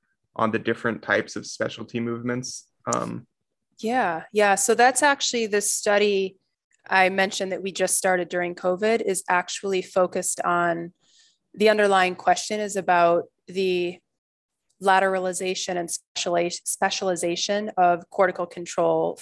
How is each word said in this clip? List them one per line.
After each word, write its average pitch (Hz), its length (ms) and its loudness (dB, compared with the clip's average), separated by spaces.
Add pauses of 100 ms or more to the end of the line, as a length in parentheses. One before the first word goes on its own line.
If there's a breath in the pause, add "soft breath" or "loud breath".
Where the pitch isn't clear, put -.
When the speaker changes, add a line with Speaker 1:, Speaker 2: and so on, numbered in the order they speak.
(360)
Speaker 1:
on 110 140 0
the 107 80 0
different 113 420 -4
types 107 360 -2
of 107 100 -10
specialty 113 540 -8
movements? 120 680 -6 (260)
Um, 117 340 -4 (520)
Speaker 2:
Yeah, 214 540 -2
yeah. 208 240 4
So 220 180 2
that's 247 280 4
actually 277 440 0
the 208 160 0
study 202 720 0 (500)
I 185 220 4
mentioned 190 440 -2
that 175 100 -6
we 190 100 -6
just 185 240 0
started 185 320 0
during 175 260 -2
covid 208 460 0
is 196 280 -4
actually 185 520 -2
focused 180 600 -2
on, 175 500 -2 (640 soft breath)
the 214 140 4
underlying 196 460 4
question 180 420 0
is 202 160 -6
about 175 500 4 (220)
the 180 520 -2 (840)
lateralization 185 960 0
and 170 120 -4
speciali-, - 760 -2
specialization 190 1120 -2
of 175 340 2
cortical 180 340 0
control 170 760 0